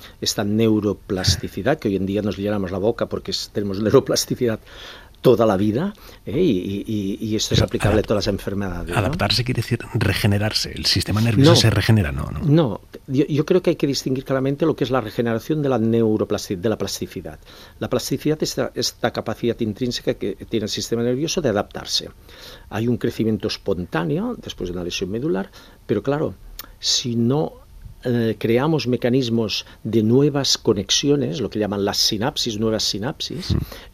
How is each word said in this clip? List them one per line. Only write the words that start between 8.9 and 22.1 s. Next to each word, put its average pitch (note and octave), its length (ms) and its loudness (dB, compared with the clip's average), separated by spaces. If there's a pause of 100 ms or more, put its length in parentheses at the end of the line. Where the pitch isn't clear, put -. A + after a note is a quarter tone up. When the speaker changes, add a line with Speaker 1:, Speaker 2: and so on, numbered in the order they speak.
Speaker 1:
¿no? F2+ 60 -2
Speaker 2:
adaptarse G2+ 460 0
quiere A#2 180 -2
decir - 160 -2 (160)
regenerarse, G2+ 800 0
el - 120 -6
sistema G2+ 360 0
nervioso A#2+ 320 8
Speaker 1:
No. E3 40 8
Speaker 2:
se A#2 140 6
regenera, G2+ 400 4
no, C2+ 220 -4
no. - 80 -8
Speaker 1:
No, C#3+ 400 2 (260)
yo, C#3 220 2
yo D3 180 0
creo F3+ 160 4
que F3+ 80 2
hay D3 60 2
que D#3+ 100 0
distinguir C3 380 -2
claramente C3+ 420 0
lo C#3+ 80 2
que - 80 -2
es A#2+ 80 0
la B2+ 100 2
regeneración A#2 600 -2
de C#3 60 0
la B2+ 100 2
neuroplasti-, A2 800 2
de F2+ 120 -2
la G#2 80 0
plasticidad. F2 640 -8 (400)
La - 100 -4
plasticidad D3 540 -2
es E3+ 80 0
esta, - 240 -4
esta - 380 -4
capacidad A2+ 480 -4
intrínseca A#2+ 540 -4
que G2+ 200 -6 (160)
tiene G#2+ 140 -2
el G#2 60 -6
sistema A#2 340 -4
nervioso C3+ 360 -2
de C#3 100 0
adaptarse. - 600 -4 (600)